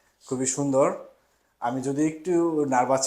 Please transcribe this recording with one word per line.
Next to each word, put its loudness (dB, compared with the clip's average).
খুবই -4
সুন্দর। 2
আমি -4
যদি -2
একটু -6
নার্ভাস 2